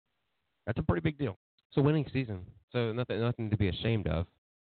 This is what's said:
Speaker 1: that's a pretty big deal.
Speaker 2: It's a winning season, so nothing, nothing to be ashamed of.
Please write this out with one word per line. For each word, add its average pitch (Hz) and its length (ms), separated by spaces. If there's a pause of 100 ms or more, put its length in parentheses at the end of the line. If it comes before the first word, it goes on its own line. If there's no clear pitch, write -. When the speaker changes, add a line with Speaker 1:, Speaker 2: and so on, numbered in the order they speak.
(680)
Speaker 1:
that's - 120
a 160 40
pretty 175 180
big 156 180
deal. 123 180 (340)
Speaker 2:
It's - 80
a - 20
winning 147 320
season, 110 320 (260)
so 117 220
nothing, 113 280
nothing 117 300
to 104 60
be 98 120
ashamed 107 380
of. 80 200 (420)